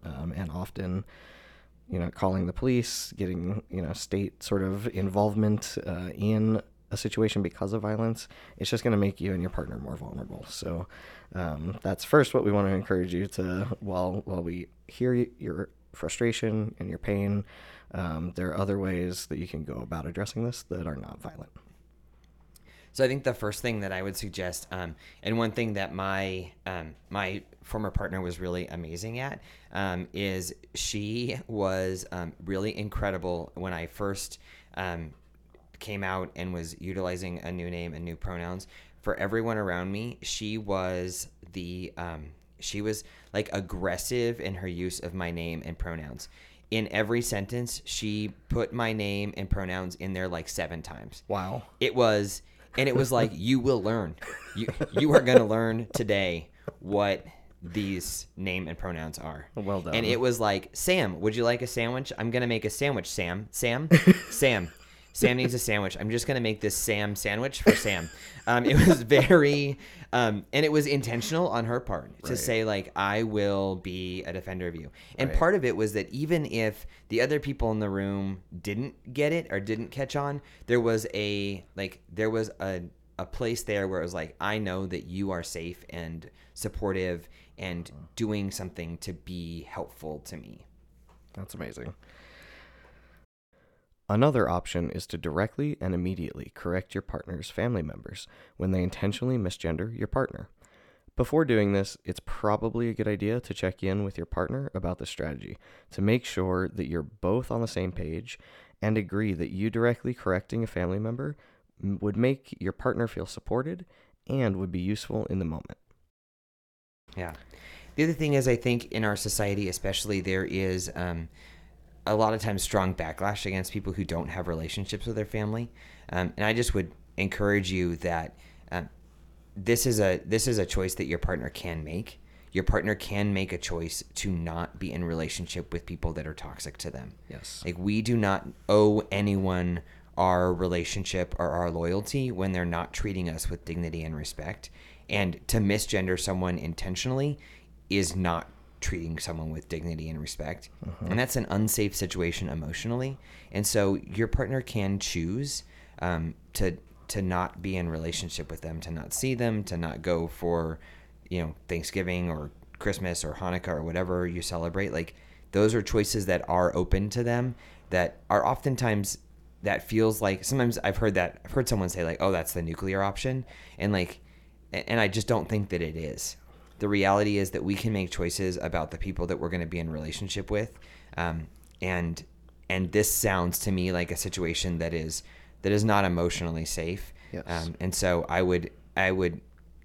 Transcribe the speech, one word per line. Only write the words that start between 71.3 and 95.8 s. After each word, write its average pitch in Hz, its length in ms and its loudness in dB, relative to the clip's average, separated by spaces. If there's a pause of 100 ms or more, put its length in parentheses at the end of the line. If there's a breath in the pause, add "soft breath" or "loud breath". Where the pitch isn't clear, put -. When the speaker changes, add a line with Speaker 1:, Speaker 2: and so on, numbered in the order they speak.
Speaker 2:
on 113 180 0
her 120 140 0
part - 440 -6
to - 60 -4
Speaker 1:
Right. 120 80 0
Speaker 2:
say, 113 260 2
like, 101 320 0
"I 101 260 2
will 101 540 2
be 90 480 -6
a 82 80 -6
defender 92 360 -6
of 82 60 -6
you." 78 160 -12 (260 loud breath)
And 135 140 0
Speaker 1:
Right. - 80 4
Speaker 2:
part 175 160 6
of 180 100 2
it 113 120 2
was 107 160 2
that 101 180 0
even 151 360 0
if 110 400 0 (220 loud breath)
the 113 120 2
other 143 180 4
people 135 340 0
in 107 60 2
the 104 120 0
room 98 520 -2 (200)
didn't 113 500 -6
get 143 200 2
it 170 180 0
or 101 100 -2
didn't 110 280 -2
catch 135 280 -4
on, 143 240 -2 (260 loud breath)
there 120 140 6
was 113 340 4
a, 101 500 -2 (120)
like, 95 260 -6 (100)
there 110 180 2
was 110 200 0 (100)
a, 95 220 -2 (360)
a 92 80 -6
place 117 360 -2
there 101 240 0
where 92 140 -2
it 80 40 0
was 87 100 -4
like, 80 260 -6
"I 104 180 0
know 95 280 -2
that 90 200 -6
you 95 240 -2
are 87 120 -2
safe 85 480 -8
and 82 380 -10 (260 soft breath)
supportive 92 760 -2 (300 soft breath)
and 87 260 -6
Speaker 1:
Mm. 80 220 -16 (100)
Speaker 2:
doing 104 340 0
something 85 480 -8
to - 140 -10
be 85 520 -8
helpful 78 560 -10
to - 160 -12
me." 55 300 -18 (680)
Speaker 1:
That's 95 200 -12
amazing. 65 400 -10 (2250 loud breath)
Another 120 340 6
option 87 440 0
is - 160 -6
to - 100 -6
directly 95 640 -2